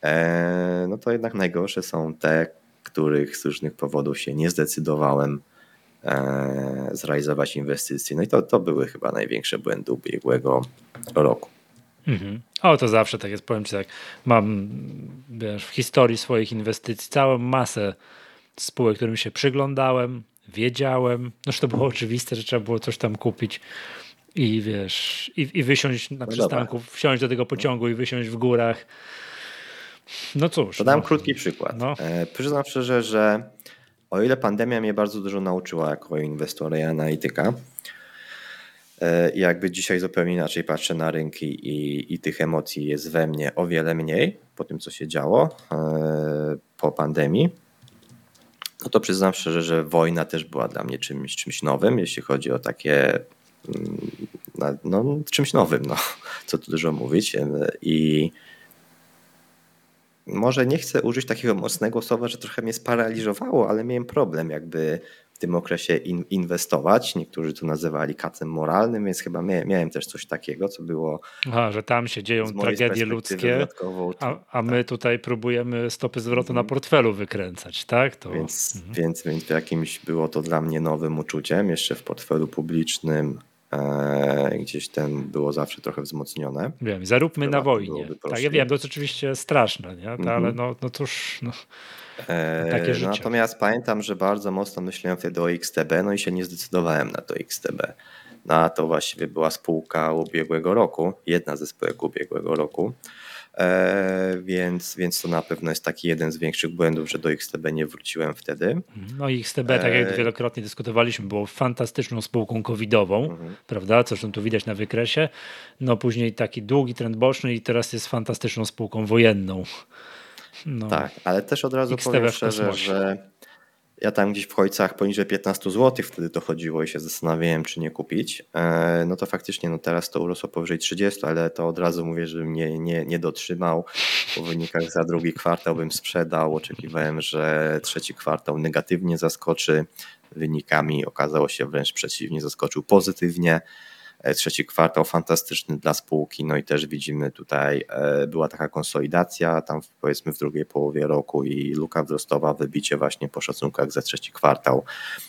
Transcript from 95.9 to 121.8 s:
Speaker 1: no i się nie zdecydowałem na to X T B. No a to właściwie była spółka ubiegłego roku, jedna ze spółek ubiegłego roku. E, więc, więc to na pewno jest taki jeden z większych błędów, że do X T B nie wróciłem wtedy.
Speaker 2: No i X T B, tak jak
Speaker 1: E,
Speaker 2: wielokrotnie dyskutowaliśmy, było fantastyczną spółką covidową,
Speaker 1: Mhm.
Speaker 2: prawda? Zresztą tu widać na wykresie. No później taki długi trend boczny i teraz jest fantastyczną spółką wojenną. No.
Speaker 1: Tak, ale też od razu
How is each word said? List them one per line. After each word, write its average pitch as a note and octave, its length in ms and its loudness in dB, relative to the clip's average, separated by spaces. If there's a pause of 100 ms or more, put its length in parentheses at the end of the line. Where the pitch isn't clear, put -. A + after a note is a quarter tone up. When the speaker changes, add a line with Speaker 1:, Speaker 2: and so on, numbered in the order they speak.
Speaker 1:
no G2+ 100 2
i G2+ 60 0
się F2+ 140 -2
nie F2+ 120 -2
zdecydowałem E2 640 0
na - 100 -6
to - 160 -6
X - 240 -8
T - 120 -4
B. - 200 -4 (540)
No - 80 4
a D#2+ 160 6
to D#2+ 160 0
właściwie D#2+ 400 0
była D#2+ 240 2
spółka D#2+ 600 -2
ubiegłego D#2+ 640 0
roku, F#2+ 380 2 (140)
jedna E2 300 0
ze D2 100 -6
spółek - 360 -4
ubiegłego - 520 -2
roku. D#2+ 380 0 (600)
E, F#2 880 2
więc, F2+ 540 -2
więc F2 260 -2
to F2 60 -4
na E2 140 2
pewno E2 280 -4
jest D#2+ 140 -4
taki - 240 -2
jeden D#2+ 240 0
z D#2+ 40 -8
większych D#2+ 340 -4
błędów, E2 400 0
że - 80 -4
do D#2+ 140 0
X - 180 -6
T D#2+ 80 -6
B D#2 140 -2
nie D#2 140 0
wróciłem D#2 480 -6
wtedy. F#2 460 -2 (380)
Speaker 2:
No C#3 100 -2
i B2+ 120 0
X - 140 -8
T B2+ 100 0
B, B2 140 2
tak F2+ 160 2
jak B2 140 4
Speaker 1:
E, F#2+ 80 0
Speaker 2:
wielokrotnie A#2 460 -2
dyskutowaliśmy, A2+ 680 0
było G#2 180 -2
fantastyczną B2 760 -2
spółką A2+ 400 -2
covidową, G#2+ 640 2
Speaker 1:
Mhm. D#3 300 -8 (120)
Speaker 2:
prawda? G#2+ 400 4
Zresztą G#2+ 260 -4
tu G#2 100 -4
widać A2 240 0
na A2 80 -4
wykresie. A#2 540 0 (520)
No B2+ 160 4
później A#2 380 0
taki A2+ 280 -2
długi B2 320 2
trend A2+ 220 -4
boczny B2+ 380 2
i A2+ 60 -4
teraz A#2 320 0
jest A2+ 140 -6
fantastyczną A2+ 580 -2
spółką A2 420 -4
wojenną. G2+ 560 4 (1040)
No. A#2 220 -4
Speaker 1:
Tak, D2 220 0 (140)
ale F#2+ 180 2
też - 220 -2
od C3 100 0
razu C3 200 2